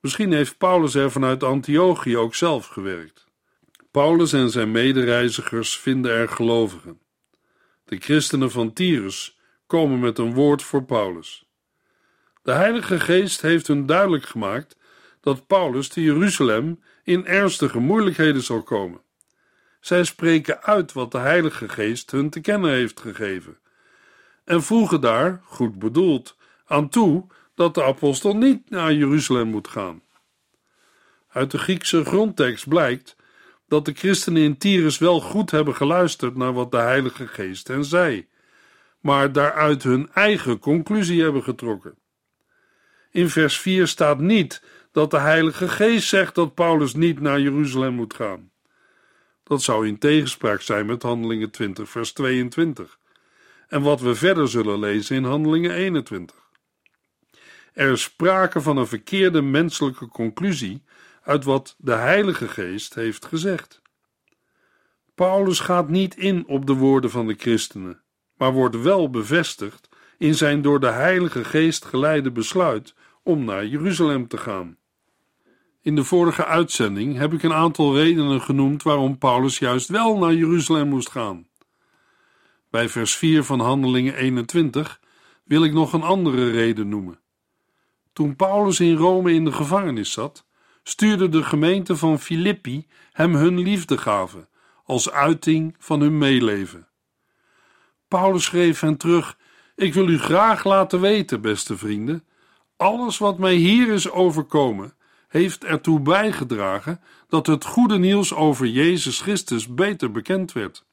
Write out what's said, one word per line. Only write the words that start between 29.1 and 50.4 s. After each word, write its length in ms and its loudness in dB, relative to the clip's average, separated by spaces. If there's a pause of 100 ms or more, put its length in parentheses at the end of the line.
moet 200 -6
gaan. 340 -10 (1300)
Uit 220 -4
de 80 -6
Griekse 460 0
grondtekst 640 -2
blijkt 480 -2 (520)
dat 160 2
de 80 -6
christenen 500 0
in 160 2
Tyrus 400 2
wel 220 4
goed 300 -4
hebben 240 0
geluisterd 640 -2
naar 160 -2
wat 180 -4
de 80 0
Heilige 480 0
Geest 420 -12
hen 160 -4
zei, 460 -2 (720)
maar 300 2
daaruit 500 0
hun 300 0
eigen 460 2
conclusie 640 0
hebben 200 0
getrokken. 520 -8 (1160)
In 180 2
vers 300 2
vier 280 2
staat 320 0
niet 440 0 (300)
dat 180 2
de 80 2
Heilige 500 0
Geest 400 2
zegt 260 0
dat 200 0
Paulus 400 2
niet 260 0
naar 200 0
Jeruzalem 540 -2
moet 200 -8
gaan. 360 -10 (920)
Dat 200 -2
zou 240 0
in 120 -4
tegenspraak 600 0